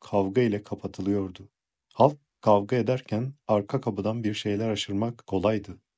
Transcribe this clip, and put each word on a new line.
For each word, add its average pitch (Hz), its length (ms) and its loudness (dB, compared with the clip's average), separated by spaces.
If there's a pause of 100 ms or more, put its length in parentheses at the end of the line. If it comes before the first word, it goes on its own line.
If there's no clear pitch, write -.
kavga 98 400 0
ile 104 220 2
kapatılıyordu. 98 840 -6 (440)
Halk 147 260 4 (220)
kavga 104 360 4
ederken 123 580 -2 (140)
arka 107 320 0
kapıdan 110 440 -4
bir 107 100 -2
şeyler 107 360 -2
aşırmak 107 560 -4
kolaydı. 95 520 -2 (200)